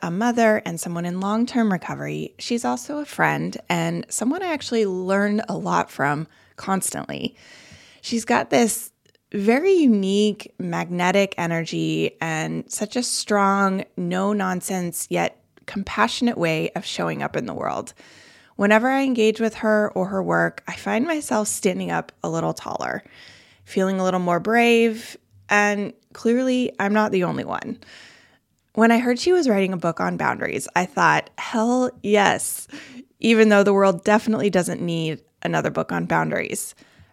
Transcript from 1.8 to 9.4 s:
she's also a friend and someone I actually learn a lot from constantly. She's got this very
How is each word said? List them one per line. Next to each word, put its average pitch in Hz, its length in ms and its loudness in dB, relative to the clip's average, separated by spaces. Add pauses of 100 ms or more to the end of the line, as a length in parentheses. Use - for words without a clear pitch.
she's 240 260 -4
also 247 320 -4
a 294 80 -6
friend 156 500 -2 (140)
and 170 400 -2
someone 294 340 -2
I 359 80 -4
actually 233 360 -2
learn 196 600 0
a 170 80 -4
lot 170 340 -2
from 147 380 -2 (300)
constantly. - 800 -4 (640)
She's 233 240 -4
got - 240 0
this 240 420 2 (400)
very 240 420 2